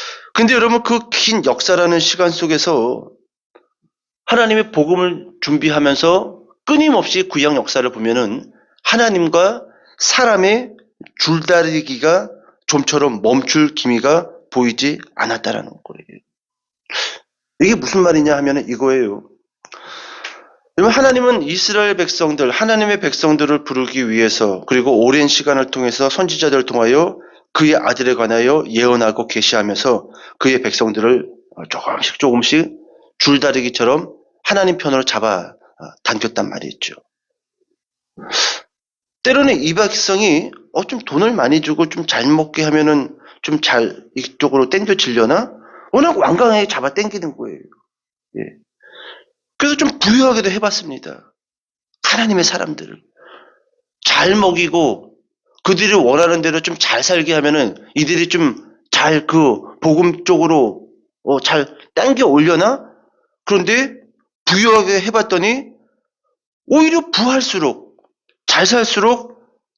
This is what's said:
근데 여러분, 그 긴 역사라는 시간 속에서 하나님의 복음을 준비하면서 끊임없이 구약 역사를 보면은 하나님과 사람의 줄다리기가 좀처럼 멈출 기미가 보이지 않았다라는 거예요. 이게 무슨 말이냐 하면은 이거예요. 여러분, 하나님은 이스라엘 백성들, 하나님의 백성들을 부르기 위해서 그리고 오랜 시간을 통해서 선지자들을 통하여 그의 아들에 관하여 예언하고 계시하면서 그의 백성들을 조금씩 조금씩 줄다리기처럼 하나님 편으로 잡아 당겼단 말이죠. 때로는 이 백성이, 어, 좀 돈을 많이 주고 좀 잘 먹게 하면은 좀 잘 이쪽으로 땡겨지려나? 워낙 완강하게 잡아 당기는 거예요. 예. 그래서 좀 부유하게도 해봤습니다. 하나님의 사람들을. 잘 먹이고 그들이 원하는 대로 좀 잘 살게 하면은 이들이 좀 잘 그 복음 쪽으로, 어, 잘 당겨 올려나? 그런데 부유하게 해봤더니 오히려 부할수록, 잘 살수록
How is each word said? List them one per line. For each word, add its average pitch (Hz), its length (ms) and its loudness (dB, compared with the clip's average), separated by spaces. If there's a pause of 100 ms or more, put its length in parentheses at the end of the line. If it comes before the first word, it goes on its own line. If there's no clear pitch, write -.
(340)
근데 233 200 2
여러분, 233 280 2
그 226 280 -2
긴 220 340 -2
역사라는 170 560 2
시간 175 300 0
속에서 151 760 -2 (1160)
하나님의 220 460 2
복음을 175 560 0 (140)
준비하면서 151 1000 0 (240)
끊임없이 254 600 2
구약 147 280 0
역사를 127 360 -2
보면은 117 600 -4 (320)
하나님과 185 800 0 (360)
사람의 226 720 0 (480)
줄다리기가 160 1080 0 (360)
좀처럼 143 560 0
멈출 135 520 2
기미가 131 540 0 (220)
보이지 127 480 -2 (160)
않았다라는 113 560 -6 (140)
거예요. - 360 -20 (1400)
이게 208 140 4
무슨 170 260 0
말이냐 151 360 2
하면은 139 300 -2
이거예요. 120 600 -2 (1500)
여러분, 220 180 4
하나님은 247 460 4
이스라엘 196 540 -2
백성들, 151 540 0
하나님의 214 500 0
백성들을 151 640 0
부르기 127 460 -4
위해서 110 580 0
그리고 123 360 2
오랜 143 220 4
시간을 139 460 0
통해서 127 360 -2
선지자들을 151 580 0
통하여 131 520 2 (340)
그의 156 240 2
아들에 127 380 0
관하여 117 540 2
예언하고 117 580 2
계시하면서 107 840 0 (300)
그의 131 240 2
백성들을 110 640 0 (420)
조금씩 - 500 -6
조금씩 135 500 2 (480)
줄다리기처럼 131 960 0 (300)
하나님 185 340 0
편으로 135 260 0
잡아 104 500 -2 (500)
당겼단 110 440 -4
말이죠. - 460 -12 (2250)
때로는 269 380 2
이 160 120 -2
백성이, 196 760 0 (220)
어, 185 120 -2
좀 233 160 -10
돈을 190 320 0
많이 151 280 2
주고 151 280 -2
좀 165 180 -8
잘 120 240 -2
먹게 151 320 0
하면은 151 540 0 (260)
좀 151 180 -2
잘 117 440 -2 (120)
이쪽으로 135 540 -2
땡겨지려나? 190 840 0 (400)
워낙 294 260 2
완강하게 208 500 2
잡아 131 260 -4
당기는 196 420 -6
거예요. 104 220 -14 (800)
예. 107 40 -8 (1160)
그래서 294 180 0
좀 285 220 -2
부유하게도 220 520 2
해봤습니다. 185 840 -8 (720)
하나님의 202 400 0
사람들을. 165 580 -6 (1040)
잘 - 300 0
먹이고 170 800 0 (500)
그들이 196 300 2
원하는 165 480 4
대로 160 180 -2
좀 170 180 -6
잘 - 240 -2
살게 165 320 0
하면은 147 400 0 (200)
이들이 165 340 0
좀 160 400 -2 (220)
잘 151 360 0
그 143 540 0
복음 165 440 2
쪽으로, 160 640 0 (360)
어, 135 160 0
잘 147 360 -2 (180)
당겨 247 320 2
올려나? 165 580 2 (600)
그런데 202 500 0 (520)
부유하게 196 560 2
해봤더니 220 640 -2 (1000)
오히려 320 440 2
부할수록, 202 840 -2 (500)
잘 185 200 2
살수록 226 720 0 (400)